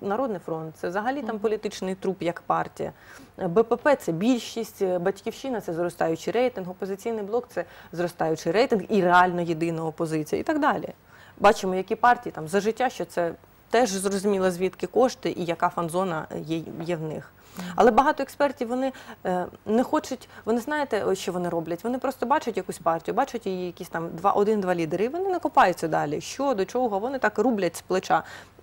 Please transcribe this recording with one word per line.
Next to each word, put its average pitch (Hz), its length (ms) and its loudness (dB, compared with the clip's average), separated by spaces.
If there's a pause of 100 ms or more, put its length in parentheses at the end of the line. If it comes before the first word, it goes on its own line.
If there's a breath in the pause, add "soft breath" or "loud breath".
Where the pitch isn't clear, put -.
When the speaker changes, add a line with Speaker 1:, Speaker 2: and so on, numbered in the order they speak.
Speaker 1:
Народний 214 380 -2
фронт, 160 380 -8
це 175 120 -6
взагалі 226 320 -4
там 220 80 -6
Speaker 2:
Мгм. 220 100 -6
Speaker 1:
політичний 208 560 -2
труп 190 260 -4
як 170 200 -4
партія. - 520 -2 (440 loud breath)
Б 185 260 2
П 226 120 2
П 285 200 4
це - 160 -4
більшість, 220 760 0
Батьківщина 190 760 -2
це 170 120 -6
зростаючий 165 600 -2
рейтинг, 220 360 0
"Опозиційний 196 540 -6
блок" — 226 260 -2
це - 160 -6 (260 loud breath)
зростаючий 165 600 -2
рейтинг 214 380 4
і 202 120 4
реально 175 400 6
єдина 165 440 -2
опозиція 156 560 -2
і - 20 -6
так 311 160 0
далі. 254 300 0 (480 loud breath)
Бачимо, 190 380 4
які 190 200 -2
партії 240 380 4
там 156 140 -8
"За 190 120 0
життя", 220 300 0
що 180 160 -6
це 170 280 -2 (360)
теж 233 200 4
зрозуміло, 190 640 0
звідки 180 360 -2
кошти 220 500 0
і 180 80 -4
яка 170 240 0
фан-зона 170 640 -2
є, 165 280 -4 (180)
є 165 140 -2
в 156 60 -6
них. 156 300 -8 (440 loud breath)
Але 226 160 8
багато 269 320 4
експертів, 262 440 -2
вони, 254 240 -2 (340 loud breath)
е, 180 200 0 (200)
не 226 180 2
хочуть, 302 460 -2 (160 loud breath)
вони, 233 140 2
знаєте, 285 440 -2
ось 190 160 0
що - 120 -4
вони 175 180 -2
роблять? 165 340 -4
Вони 247 140 -2
просто 254 280 -4
бачать 220 320 0
якусь 185 220 -6
партію, 165 360 0
бачать 240 300 -2
її 185 200 -4
якісь 175 240 -10
там 165 260 -6
два, 180 160 2
один-два 202 440 2
лідери, 170 300 0
і - 20 -2
вони 349 220 -2
не 359 100 0
копаються 208 480 4
далі, 156 340 -2
що, 277 320 -2
до 190 120 0
чого, 208 340 -2
вони 254 200 -4
так 214 200 0
рублять 208 360 2
з - 60 -12
плеча. 185 420 0 (400 loud breath)